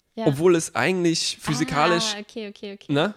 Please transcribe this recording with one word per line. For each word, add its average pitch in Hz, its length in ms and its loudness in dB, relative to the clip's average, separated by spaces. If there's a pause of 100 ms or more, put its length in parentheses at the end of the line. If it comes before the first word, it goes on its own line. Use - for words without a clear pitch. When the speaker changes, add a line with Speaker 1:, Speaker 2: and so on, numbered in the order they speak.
(140)
Speaker 1:
Ja. 226 120 -2
Speaker 2:
obwohl 165 300 4
es - 180 -4
eigentlich 170 680 0
physikalisch 165 760 0
Speaker 1:
Ah, 208 40 -10
okay, 214 280 -12
okay, 202 260 -14
okay. - 180 -14
Speaker 2:
Ne? 175 240 0